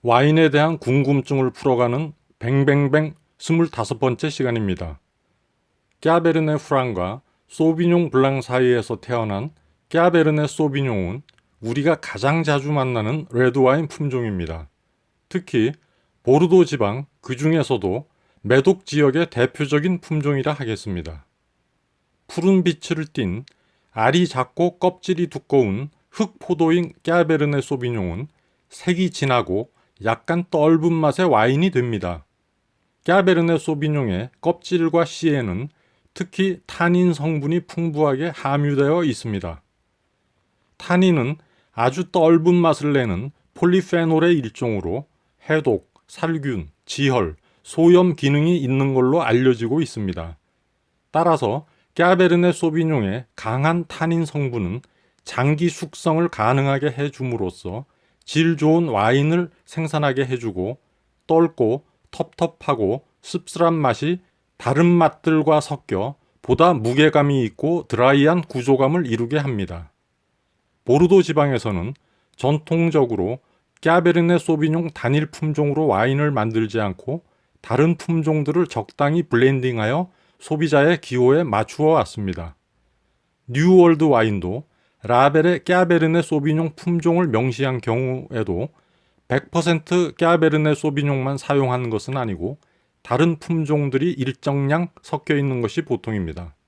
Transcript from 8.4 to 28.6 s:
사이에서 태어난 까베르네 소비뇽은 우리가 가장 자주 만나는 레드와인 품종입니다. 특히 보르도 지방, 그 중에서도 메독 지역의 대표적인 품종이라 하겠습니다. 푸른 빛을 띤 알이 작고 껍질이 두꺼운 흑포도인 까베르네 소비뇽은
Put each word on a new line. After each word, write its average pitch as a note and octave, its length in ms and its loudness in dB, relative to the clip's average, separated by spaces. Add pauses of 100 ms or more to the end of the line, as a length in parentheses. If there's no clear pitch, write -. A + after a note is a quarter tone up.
사이에서 B2 580 0
태어난 A2+ 480 -6 (420)
까베르네 D#3+ 540 2
소비뇽은 C3+ 760 -2 (360)
우리가 C#3 420 -2
가장 C#3+ 420 -2
자주 C#3+ 280 -2
만나는 B2+ 600 -2
레드와인 B2+ 560 2
품종입니다. G2+ 840 -6 (580)
특히 C#3 440 -2 (500)
보르도 E3 440 4
지방, A#2+ 420 -4 (120)
그 B2+ 160 -8
중에서도 C3+ 680 -2 (380)
메독 C3+ 420 2
지역의 D3 460 0
대표적인 D3 680 -2
품종이라 D3 520 -4
하겠습니다. F#2+ 720 -8 (1000)
푸른 F#3 360 2
빛을 D#3 480 -4
띤 G#2+ 320 -4 (480)
알이 C#3 360 2
작고 E3 500 -4
껍질이 F3 540 -2
두꺼운 C3 580 0 (220)
흑포도인 E3+ 800 -2 (120)
까베르네 D#3 580 0
소비뇽은 A#2+ 680 -6 (420)